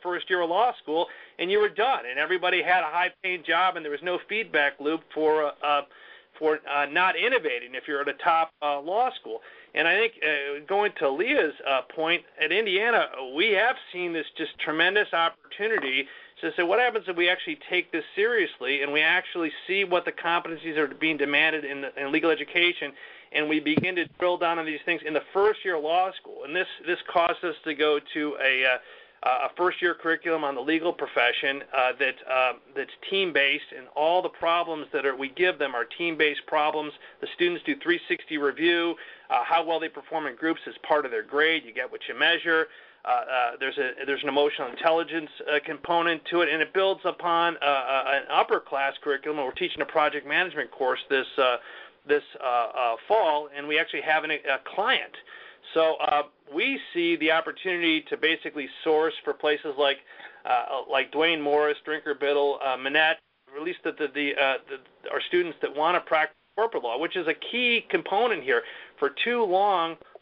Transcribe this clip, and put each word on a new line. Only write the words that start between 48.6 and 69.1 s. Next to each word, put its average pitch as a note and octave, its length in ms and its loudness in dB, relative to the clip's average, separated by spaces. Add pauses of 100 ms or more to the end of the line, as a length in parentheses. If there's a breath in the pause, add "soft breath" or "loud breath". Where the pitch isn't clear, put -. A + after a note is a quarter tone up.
curriculum. D3 360 -2
We're B2+ 140 -2
teaching D#3+ 300 -4
a - 40 -6
project D3 400 0
management D3+ 460 -2
course B2+ 360 0
this, C3 180 2 (120)
uh, B2 200 4 (500 loud breath)
this, C#3+ 160 2 (160)
uh, - 40 -6
uh, A#2+ 520 0 (100)
fall, D#3 500 2
and C#3+ 120 -8
we D3+ 100 2
actually E3 240 -2
have D#3 220 2
an, D#3 80 -2
a C#3 320 -2
client. G#3 500 -2 (600 loud breath)
So, D#3+ 220 4
uh, D3 280 0 (280)
we A#3 260 -2 (140)
see E3+ 240 0
the D#3 160 4
opportunity D#3+ 680 0
to - 160 -6
basically D3+ 500 -2 (160)
source D#3 300 4 (100)
for D3 80 0
places D3 460 -2
like, C#3 200 2 (460 loud breath)
uh, B2 460 0
like C3+ 200 2
Duane D#3+ 300 2
Morris, D3 440 2
Drinker D3+ 300 -4
Biddle, C#3+ 480 2
uh, C3 140 -2
Manette, D#3 420 2 (380)
at D3+ 60 -8
least E3+ 200 -6
the, D#3 100 -2
the, D3+ 160 -4
the, C#3+ 260 -2
uh, C3+ 220 2 (120)
the, - 420 -14
our B2+ 120 -4
students F3 400 0
that C3+ 120 -4
wanna D#3+ 260 2
practice D#3 360 0 (200)
corporate G#3 260 0
law, A#2+ 160 -2
which E3 180 -4
is F3 100 -4
a G#3+ 60 2
key A#3+ 560 -2
component G3 540 0
here. B2 200 2 (360 loud breath)
For C#3 100 2 (160)